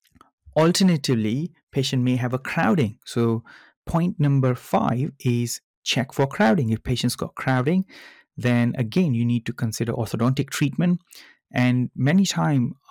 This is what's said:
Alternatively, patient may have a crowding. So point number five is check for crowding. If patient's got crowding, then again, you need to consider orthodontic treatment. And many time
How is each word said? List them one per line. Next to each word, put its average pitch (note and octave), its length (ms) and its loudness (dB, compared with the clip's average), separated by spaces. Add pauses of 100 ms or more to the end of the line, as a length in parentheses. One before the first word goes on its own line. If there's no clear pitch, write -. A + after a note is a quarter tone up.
(560)
Alternatively, D3+ 960 2 (200)
patient C3+ 300 0
may B2+ 140 2
have B2 180 -2
a C3 60 -2
crowding. E3 680 0
So A2+ 380 0 (420)
point F3 340 -2
number C3+ 360 2
five - 640 -2
is A#2+ 420 -2 (220)
check - 280 -4
for C#3 140 0
crowding. D#3 460 0
If A2 100 -2
patient's B2+ 340 -2
got - 200 -8
crowding, C#3 500 0 (500)
then A#2+ 440 0
again, C3 340 0
you A#2 120 0
need A#2+ 200 0
to - 80 -6
consider A2+ 400 -4
orthodontic B2 560 -2
treatment. E3 520 -2 (520)
And B2 420 2
many E3 300 2
time D#3 480 0 (180)